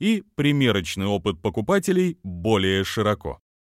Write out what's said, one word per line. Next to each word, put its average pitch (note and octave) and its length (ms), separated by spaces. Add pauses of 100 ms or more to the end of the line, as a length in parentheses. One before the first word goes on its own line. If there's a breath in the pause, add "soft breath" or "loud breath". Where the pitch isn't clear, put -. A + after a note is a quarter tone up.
и G#3+ 240 (100)
примерочный A#2+ 720
опыт G2+ 340
покупателей F3+ 840
более F#2+ 580
широко. G2+ 560 (240)